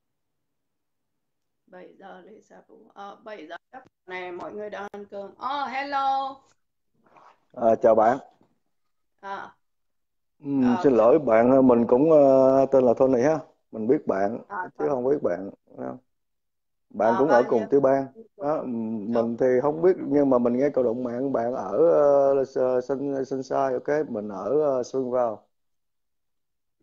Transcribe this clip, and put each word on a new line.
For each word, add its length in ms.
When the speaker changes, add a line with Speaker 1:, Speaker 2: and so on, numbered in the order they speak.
Speaker 1:
Bảy 320
giờ 260
Lê 160
Sa 260
Vũ. 260
Ờ, 300
bảy 240
giờ 80
chắc 120
này 240
mọi 220
người 160
đang 220
ăn 140
cơm. 320
Ờ, 300
hello. 680
Speaker 2:
À, 260
chào 140
bạn. 220
Speaker 1:
À. 340
Speaker 2:
Ừm, 380
Speaker 1:
Ờ, 60
Speaker 2:
xin 120
Speaker 1:
chào. 20
Speaker 2:
lỗi 220
bạn, 480
mình 200
cũng, 240
ờ, 600
tên 120
là 140
Tony 240
ha. 180
Mình 160
biết 200
bạn, 400
Speaker 1:
À, 220
Speaker 2:
chứ 60
Speaker 1:
vâng. 40
Speaker 2:
không 200
biết 140
bạn, 260
đúng 100
không? 100
Bạn 260
Speaker 1:
À, 20
Speaker 2:
cũng 120
ở 140
Speaker 1:
bao 60
Speaker 2:
cùng 180
Speaker 1:
nhiêu? 20
Speaker 2:
tiểu 120
bang. 340
Speaker 1:
Đúng. 120
Speaker 2:
Đó, 200
ừm, 560
Speaker 1:
Đúng. 0
Speaker 2:
mình 240
thì 100
không 200
biết, 160
nhưng 200
mà 100
mình 180
nghe 120
cộng 160
đồng 180
mạng 300
bạn 200
ở, 240
ờ, 680
Sa-, 360
Sun-, 440
Sunshine, 480
ok, 360
mình 200
ở, 320
ờ, 220
Sunnyvale. 520